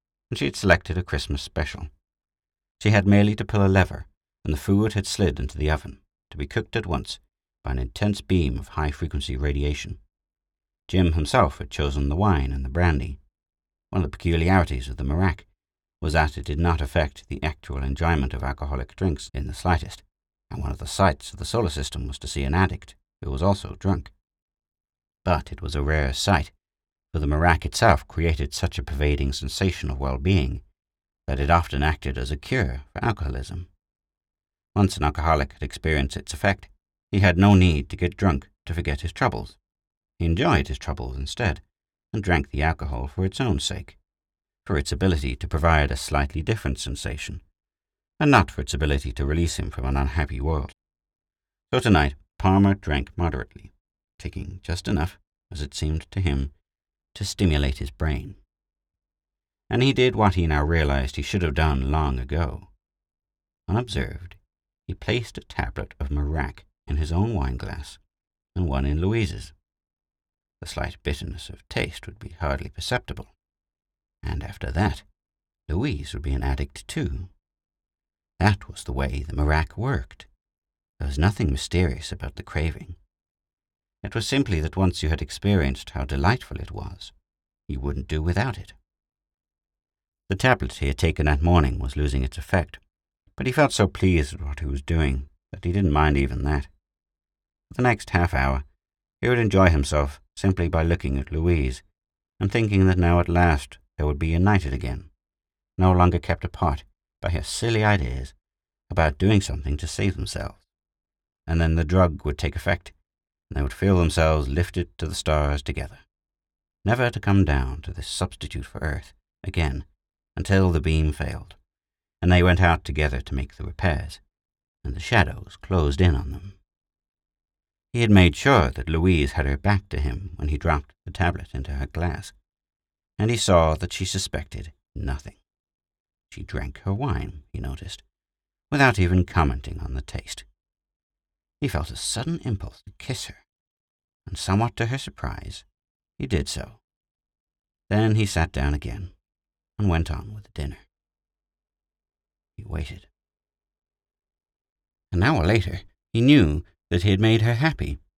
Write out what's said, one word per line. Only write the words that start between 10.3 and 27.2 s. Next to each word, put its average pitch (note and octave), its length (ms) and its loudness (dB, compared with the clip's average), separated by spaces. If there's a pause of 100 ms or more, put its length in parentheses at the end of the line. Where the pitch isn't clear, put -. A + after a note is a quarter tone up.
Jim F2 260 4
himself E2 440 2
had - 140 -12
chosen C#2+ 360 -2
the C#2+ 80 -2
wine D#2+ 360 2
and C2+ 120 -4
the C2 60 -6
brandy. D2+ 500 0 (720)
One F#2 140 0
of C#2+ 80 -4
the - 60 -16
peculiarities E2 720 2
of B1+ 80 -10
the B1+ 60 -6
marak E2+ 420 0 (560)
was D#2 120 -2
that D#2 240 2
it - 80 -8
did D2 140 -4
not E2 220 2
affect D2 460 -2
the - 140 -8
actual C#2 420 -6
enjoyment C2+ 500 0
of B1 100 -6
alcoholic C#2 520 -6
drinks F2 380 -2
in - 140 -6
the B1+ 60 -8
slightest, - 500 -2 (480)
and - 100 -8
one C#2 100 -4
of C2 60 -8
the - 80 -12
sights - 460 0
of - 80 -14
the G2 60 -8
solar A2+ 240 0
system C#2 380 -6
was C#2+ 120 -10
to - 80 -12
see C#2+ 160 -4
an C2+ 100 -2
addict - 420 -2 (260)
who C#2+ 100 -8
was C2+ 100 -4
also G2 340 0
drunk. F#2+ 360 -4 (1120)
But E2+ 260 0
it - 100 -12
was C#2+ 140 -6
a D2 60 -2
rare D2 320 0
sight, - 380 0 (600)
for D#2+ 80 -2
the D2+ 60 0